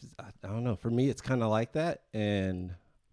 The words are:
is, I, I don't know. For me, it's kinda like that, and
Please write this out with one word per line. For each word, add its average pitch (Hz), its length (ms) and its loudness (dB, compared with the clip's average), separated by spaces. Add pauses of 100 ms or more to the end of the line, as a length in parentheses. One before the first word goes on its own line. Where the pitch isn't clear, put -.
is, 120 160 -20
I, - 60 -16 (180)
I - 40 -8
don't 110 160 -4
know. 120 120 0
For 117 140 -4
me, 127 200 4
it's 113 120 -4
kinda 123 260 0
like 110 260 2
that, 160 300 -2 (100)
and 95 640 0 (380)